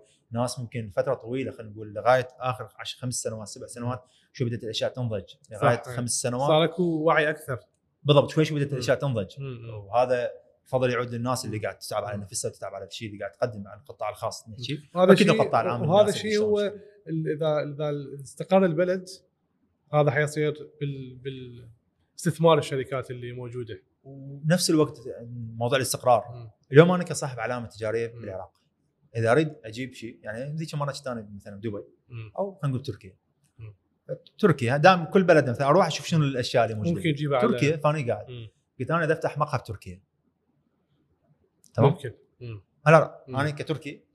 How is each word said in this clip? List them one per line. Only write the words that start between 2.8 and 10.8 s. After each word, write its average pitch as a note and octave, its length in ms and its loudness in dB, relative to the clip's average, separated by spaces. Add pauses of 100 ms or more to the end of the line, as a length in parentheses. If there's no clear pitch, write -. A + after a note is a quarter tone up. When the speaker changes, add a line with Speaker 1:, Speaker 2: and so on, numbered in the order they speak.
Speaker 1:
خمس B2 160 -6
سنوات، A2 340 -6
سبع B2+ 200 -14
سنوات، A#2+ 320 -6
Speaker 2:
مم. - 100 -20 (240)
Speaker 1:
شو C3 120 -2
بدت A#2 180 -4
الاشياء A2 300 -4
تنضج، A2 300 -4 (280)
لغاية A2+ 320 2
Speaker 2:
صح. B2+ 120 -10
Speaker 1:
خمس B2 260 -4
سنوات. B2+ 260 0
Speaker 2:
صار D#3 160 6
اكو E3 200 0
وعي D#3+ 460 2
اكثر. D3 300 -6 (440)
Speaker 1:
بالضبط، C#3+ 260 6
شوي D#3 160 2
شوي D3 140 -2
بدت C#3+ 80 -2
Speaker 2:
مم. C#3+ 60 -8
Speaker 1:
الاشياء B2+ 240 0
تنضج. A#2 420 -4
Speaker 2:
مم. A#2+ 300 -12
Speaker 1:
وهذا A2+ 640 0 (360)
فضل B2+ 220 2